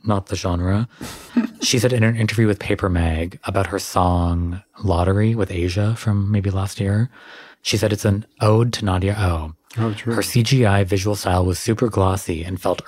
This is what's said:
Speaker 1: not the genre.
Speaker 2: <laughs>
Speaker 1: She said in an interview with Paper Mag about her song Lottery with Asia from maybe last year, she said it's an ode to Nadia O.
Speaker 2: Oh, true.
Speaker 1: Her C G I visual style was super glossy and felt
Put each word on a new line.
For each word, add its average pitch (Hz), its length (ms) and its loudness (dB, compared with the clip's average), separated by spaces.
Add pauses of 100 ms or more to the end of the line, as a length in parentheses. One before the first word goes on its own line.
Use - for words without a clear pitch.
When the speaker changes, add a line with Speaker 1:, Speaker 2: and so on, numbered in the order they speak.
Speaker 1:
not 101 220 -2
the 98 100 -6
genre. 92 560 0
Speaker 2:
<laughs> - 60 -20 (640)
Speaker 1:
She - 160 0
said 123 140 2
in 117 100 2
an 113 140 2
interview 110 320 2
with 104 100 0
Paper 104 300 -2
Mag 85 560 0
about 98 240 -2
her 98 100 -4
song 87 840 0 (200)
Lottery 98 540 2
with 101 160 -2
Asia 92 420 0
from 101 380 0
maybe 101 180 0
last 95 300 -4
year, 104 280 0 (540)
she - 140 0
said 104 160 2
it's 107 120 -2
an 104 220 0 (140)
ode 110 320 4
to - 120 -4
Nadia 95 320 0
O. 82 360 -2 (260)
Speaker 2:
Oh, 110 160 -2
true. 117 180 -4
Speaker 1:
Her 107 100 0
C 117 200 2
G 123 240 4
I 98 180 4
visual 98 320 0
style 92 300 0
was 90 140 0
super 117 280 0
glossy 95 540 0
and 90 180 -8
felt 92 280 -2